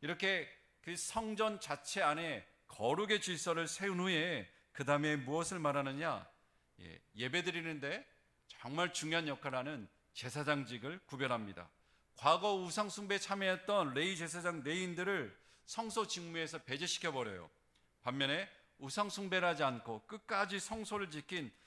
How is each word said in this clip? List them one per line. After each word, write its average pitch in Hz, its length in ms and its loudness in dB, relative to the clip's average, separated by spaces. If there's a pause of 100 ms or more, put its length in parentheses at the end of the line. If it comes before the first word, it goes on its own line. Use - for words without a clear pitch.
이렇게 175 480 0 (320)
그 170 140 -8
성전 214 640 0
자체 - 420 -2
안에 151 440 2 (220)
거룩의 190 540 4
질서를 165 460 0
세운 190 320 0
후에 170 520 2 (200)
그다음에 147 440 4
무엇을 156 440 0
말하느냐? 139 680 0 (520)
예, 85 200 -16 (160)
예배드리는데 160 920 -2 (420)
정말 170 460 -2
중요한 160 340 0
역할을 135 300 -2
하는 127 300 -4 (260)
제사장직을 139 920 -2
구별합니다. 113 640 -2 (460)
과거 185 400 6
우상 190 340 0
숭배에 202 300 0
참여했던 190 760 2
레위 170 240 2
제사장 165 460 -4
레위인들을 175 720 -2 (280)
성소 220 420 -2
직무에서 165 520 -4
배제시켜버려요. 127 920 -2 (540)
반면에 139 460 0 (280)
우상 190 320 -2
숭배를 185 380 2
하지 156 160 4
않고 117 420 0
끝까지 202 540 -2
성소를 208 500 -4
지킨 151 420 -6 (160)